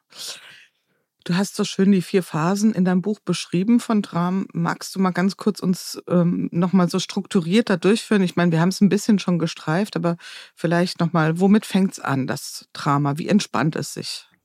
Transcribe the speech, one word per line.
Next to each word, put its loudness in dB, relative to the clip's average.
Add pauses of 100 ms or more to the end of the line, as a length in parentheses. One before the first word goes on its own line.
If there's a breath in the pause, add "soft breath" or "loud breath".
(1200 loud breath)
Du -2
hast -4
so -2
schön 2
die 4
vier -2
Phasen 0
in 2
deinem 2
Buch -4
beschrieben 0
von 0
Dramen. -2
Magst -4
du -2
mal 4
ganz 0
kurz -2
uns, -4
ähm, 2
noch 0
mal 4
so -2
strukturierter 0
durchführen? 2
Ich -2
meine, 2
wir 2
haben's 2
ein 6
bisschen 2
schon -2
gestreift, -4
aber -2 (380 loud breath)
vielleicht 0
noch 0
mal, 2
womit 4
fängt's 0
an, -2
das -10
Drama? 0
Wie -6
entspannt 0
es -8
sich? -12 (180)